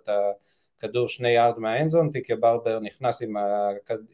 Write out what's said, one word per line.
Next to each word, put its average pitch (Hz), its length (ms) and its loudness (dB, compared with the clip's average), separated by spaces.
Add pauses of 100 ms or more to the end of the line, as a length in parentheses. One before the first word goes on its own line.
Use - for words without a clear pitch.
את - 40 -6 (680)
הכדור 113 300 -2
שני 123 200 -2
יארד 117 300 4
מהאנדזון, 147 520 2
טיקי 120 240 -4
ברבר 117 440 2
נכנס 113 440 -4
עם 110 140 -6
הכ-, 101 560 -2 (220)